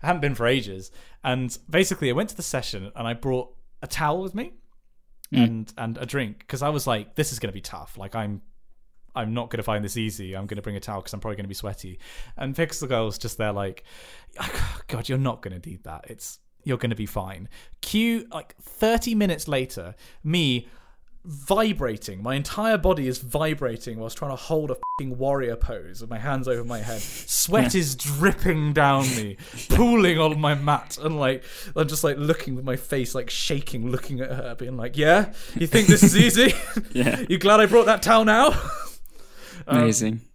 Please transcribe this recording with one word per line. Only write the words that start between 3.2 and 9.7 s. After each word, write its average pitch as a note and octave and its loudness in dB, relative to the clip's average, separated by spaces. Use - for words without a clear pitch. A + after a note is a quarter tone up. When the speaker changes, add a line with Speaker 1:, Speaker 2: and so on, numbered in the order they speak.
Speaker 1:
a - -12
towel D#3+ -2
with F#3+ -10
me C4+ -8
Speaker 2:
Mm. B2+ 4
Speaker 1:
and, A2+ -2
and A2+ -8
a B2+ -8
drink, A#2 -6
'cause C3 -8
I C#3+ 0
was D3 -2
like, A2 -4
"This D3+ -2
is A2+ -8
gonna G#2 -6
be F#2+ -12
tough. - -14
Like, G2 -12
I'm, G#2 -6
I'm A2+ -4
not A#2 -6
gonna A#2 -6
find G#2 -2